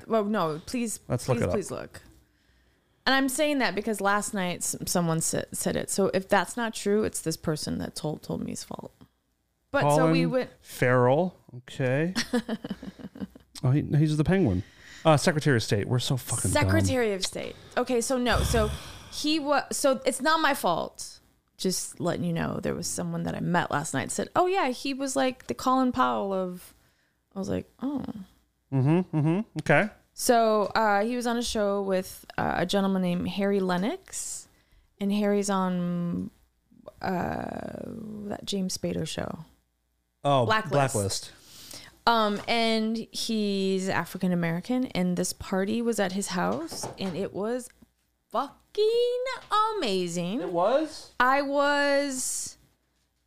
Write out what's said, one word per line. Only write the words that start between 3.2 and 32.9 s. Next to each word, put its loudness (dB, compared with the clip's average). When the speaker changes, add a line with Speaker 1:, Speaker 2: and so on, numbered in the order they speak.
Speaker 1:
saying 0
that 2
because -2
last 0
night -2
s-, -4
someone 2
sa-, 0
said -2
it. -4
So 2
if -2
that's 2
not -4
true, 0
it's -4
this -4
person -4
that -8
told, -6
told -6
me -6
his -10
fault. -14
But 2
so 6
we 4
Speaker 2:
Colin 2
Speaker 1:
went -2
Speaker 2:
Farrell. 2
Okay. 0
Speaker 1:
<laughs> 0
Speaker 2:
Oh, 4
he, 4
he's 4
the 2
Penguin. 4
Uh, 8
Secretary 4
of 2
State. 0
We're 2
so 0
fucking -2
dumb. 4
Speaker 1:
Secretary 2
of -4
State. -8
Okay, 2
so 0
no, 2
so 2
he 0
wa-, 2
so 2
it's 0
not 4
my 4
fault. -4
Just -4
letting -2
you -2
know, -2
there -2
was -6
someone -4
that -4
I -6
met 0
last -2
night -2
said, -4
"Oh 4
yeah, 0
he -6
was, -4
like, -2
the -6
Colin 2
Powell 0
of," -6
I -8
was -4
like, -4
"Oh." -4
Speaker 2:
Mm-hmm, 2
mm-hmm. 2
Okay. 4
Speaker 1:
So, 4
uh, 4
he -2
was -4
on 0
a -2
show 0
with, -4
uh, 0
a 2
gentleman 2